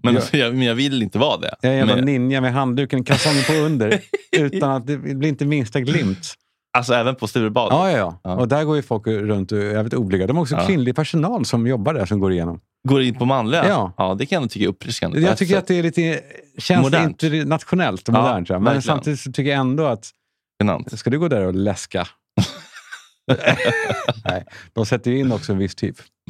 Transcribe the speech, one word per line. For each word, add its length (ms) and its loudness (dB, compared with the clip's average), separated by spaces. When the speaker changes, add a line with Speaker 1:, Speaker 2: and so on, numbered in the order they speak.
Speaker 1:
Men 120 4
Speaker 2:
jag 60 2
Speaker 1:
alltså, 160 -2
jag, 180 2
men 120 0
jag 80 2
vill 280 0
inte 160 -2
vara 180 4
det. 260 -6
Speaker 2:
Jag 60 2
är 40 2
en 60 2
jävla 180 4
Speaker 1:
Men 80 2
Speaker 2:
ninja 360 0
med 120 0
handduken, 520 0
kalsongen 420 2
på 60 2
under, 480 2
Speaker 1:
<laughs> 140 -20
Speaker 2:
utan 380 0
att 160 -4
det 120 -4
blir 300 -2
inte 160 -2
minsta 360 0
glimt. 540 -2
Speaker 1:
Alltså, 160 0
även 200 2
på 120 -6
Sturebadet? 520 0
Speaker 2:
Ja, 120 2
ja, 80 2
ja. 260 -4
Speaker 1:
Ja. 120 -4
Speaker 2:
Och 120 0
där 160 2
går 120 0
ju 60 -2
folk 240 -6
runt 460 -2
och 60 0
är 140 -2
jävligt 220 -2
oblyga. 320 0
De 100 0
har 60 0
också 120 -4
Speaker 1:
Ja. 120 0
Speaker 2:
kvinnlig 300 0
personal 480 0
som 220 0
jobbar 280 0
där 120 -2
som 140 0
går 120 2
igenom. 280 -2
Speaker 1:
Går 140 4
in 120 0
på 100 -2
manliga? 440 2
Speaker 2:
Ja. 280 0
Speaker 1:
Ja, 180 0
det 120 -4
kan 100 -2
jag 40 0
nog 100 -4
tycka 140 -2
är 40 2
uppfriskande. 520 -4
Speaker 2:
Jag 120 4
Speaker 1:
Ett 60 0
Speaker 2:
tycker 160 2
Speaker 1:
sätt. 80 2
Speaker 2:
att 60 -10
det 60 2
är 80 0
lite, 380 0
känns 240 4
Speaker 1:
Modernt. 400 2
Speaker 2:
internationellt 840 0
och 60 4
Speaker 1:
Ja, 80 6
Speaker 2:
modernt, 260 0
ja. 60 0
Men 100 0
Speaker 1:
verkligen. 180 2
Speaker 2:
samtidigt 380 -2
så 120 -10
tycker 180 -2
jag 100 0
ändå 260 0
att 240 -4
Speaker 1:
Genant. 360 -2
Speaker 2:
ska 120 -2
du 80 2
gå 100 0
där 180 0
och 80 0
läska? 520 -2
<laughs> 100 2
Nej, 200 -4
de 140 -2
sätter 240 -2
ju 80 0
in 140 0
också 200 -4
en 60 0
viss 160 -2
typ. 220 -6